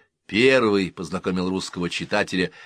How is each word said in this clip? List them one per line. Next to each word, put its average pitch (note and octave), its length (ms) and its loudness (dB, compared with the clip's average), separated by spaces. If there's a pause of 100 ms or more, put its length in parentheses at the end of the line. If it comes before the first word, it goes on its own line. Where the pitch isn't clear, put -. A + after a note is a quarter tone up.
(280)
первый G#2+ 640 4
познакомил F#2 580 -4
русского F2+ 400 -4
читателя F#2 600 -2 (140)